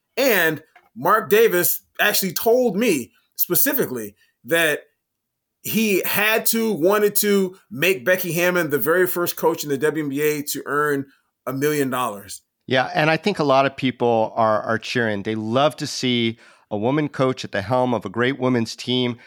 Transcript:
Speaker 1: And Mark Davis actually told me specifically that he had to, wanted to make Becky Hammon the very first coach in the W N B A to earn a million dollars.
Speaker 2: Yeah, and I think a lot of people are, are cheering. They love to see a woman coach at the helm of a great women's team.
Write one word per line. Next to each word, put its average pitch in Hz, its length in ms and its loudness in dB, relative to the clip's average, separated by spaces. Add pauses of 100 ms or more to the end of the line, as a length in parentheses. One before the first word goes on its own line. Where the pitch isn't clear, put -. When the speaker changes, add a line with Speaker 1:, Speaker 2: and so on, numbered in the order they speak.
(180)
Speaker 1:
And 185 460 2 (320)
Mark 185 340 0
Davis 196 520 4 (180)
actually 196 340 0
told 233 420 2
me 180 360 0 (240)
specifically 160 800 -2 (280)
that 160 380 0 (800)
he 196 420 0
had 220 440 0
to, 226 260 0
wanted 202 440 2
to 196 420 0 (100)
make 151 340 0
Becky 180 280 0
Hammon 175 400 0
the 143 80 2
very 170 260 2
first 175 300 -2
coach - 280 -2
in 147 60 -8
the 139 80 0
W 151 280 -2
N 143 40 -6
B 135 140 -4
A 151 180 0
to 143 240 -8
earn 143 400 -2 (400)
a 127 80 -4
million 143 380 0
dollars. 107 500 -6 (240)
Speaker 2:
Yeah, 131 300 0
and 156 160 2
I 160 60 2
think 196 200 -4
a 160 60 0
lot 139 240 4
of 131 100 -6
people 117 580 0
are, 110 280 2
are 113 160 -2
cheering. 110 420 -2
They 110 140 -4
love 123 400 0
to 151 100 -8
see 120 540 -2 (320)
a 107 60 -2
woman 139 320 0
coach 131 340 -2
at 101 80 -12
the 101 100 -2
helm 127 320 0
of 107 120 -2
a 101 40 -10
great 123 300 -2
women's 127 380 0
team. 123 500 -2